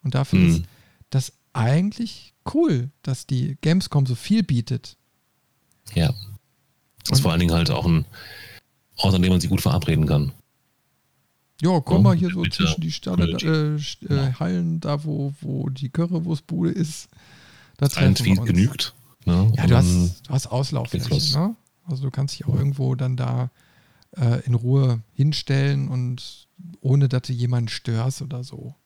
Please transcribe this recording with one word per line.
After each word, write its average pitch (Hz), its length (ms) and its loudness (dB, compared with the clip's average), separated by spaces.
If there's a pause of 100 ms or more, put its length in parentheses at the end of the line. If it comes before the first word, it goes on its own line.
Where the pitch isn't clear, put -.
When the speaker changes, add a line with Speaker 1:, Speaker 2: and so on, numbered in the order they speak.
Speaker 1:
Und 139 120 -4
dafür 135 240 2
Speaker 2:
Mhm. 90 100 6
Speaker 1:
ist 82 140 2 (460)
das - 240 -2 (200)
eigentlich 170 800 -2 (200)
cool, 160 360 2 (140)
dass - 240 -6
die 135 340 -4
Gamescom 156 440 2
so 127 100 -2
viel 214 280 0
bietet. - 540 -4 (960)
Speaker 2:
Ja. - 140 2
Das 131 80 0 (880)
ist - 80 -4
Speaker 1:
Und - 100 4
Speaker 2:
vor 85 100 2
allen 85 100 2
Dingen 85 120 2
halt 82 160 2
auch 65 160 -2
ein 82 200 2 (920)
Ort, 95 200 2
an 90 60 2
dem 92 100 4
man 90 80 4
sich 87 100 -2
gut 95 120 0
verabreden 78 460 0
kann. 73 260 0 (1300)
Speaker 1:
Ja, 170 180 2
komm 165 180 2
Speaker 2:
Ja, 190 60 6
Speaker 1:
mal 190 140 8
hier 175 140 0
so 180 100 -4
Speaker 2:
mit - 180 -2
der 98 60 2
Speaker 1:
zwischen 80 160 -2
die 113 100 -4
Stalle, 175 460 -2
Speaker 2:
Community. 160 100 -4
Speaker 1:
äh, 151 320 0
St-, - 300 -12
äh, 143 60 2
Speaker 2:
Ja. 135 240 0
Speaker 1:
Hallen, 170 420 -2
da 147 240 -4
wo, 143 360 -4
wo 139 280 -4
die 131 200 -8
Currywurstbude 170 840 -2
ist. - 360 -4 (680)
Da 143 80 0
Speaker 2:
Ein 139 60 2
Speaker 1:
treffen - 260 4
wir - 80 -2
Speaker 2:
Tweet 95 140 4
Speaker 1:
uns. - 80 -2
Speaker 2:
genügt, - 460 0 (320)
ne? 87 80 2
Speaker 1:
Ja, 90 80 4
Speaker 2:
Und 107 160 4
Speaker 1:
du - 100 2
Speaker 2:
dann 117 180 6
Speaker 1:
hast, 87 420 2
du 135 60 -6
hast 131 140 -2
Auslauffläche, 123 600 -4
Speaker 2:
geht's 147 240 0
los. - 20 0
Speaker 1:
ne? 202 200 0 (300)
Also 139 180 -6
du 135 80 -2
kannst 139 240 -2
dich - 100 -12
auch - 80 2
Speaker 2:
Ja. 135 60 2
Speaker 1:
irgendwo 135 360 0
dann 127 220 -2
da, 123 320 -2 (680)
äh, 117 280 2
in 123 80 0
Ruhe 123 480 2 (120)
hinstellen 139 720 0
und 123 600 -8 (340)
ohne, 139 280 4
dass 127 140 -2
du 131 100 -6
jemanden 120 360 -2
störst 117 520 -4
oder 127 220 -10
so. 127 320 -14 (100)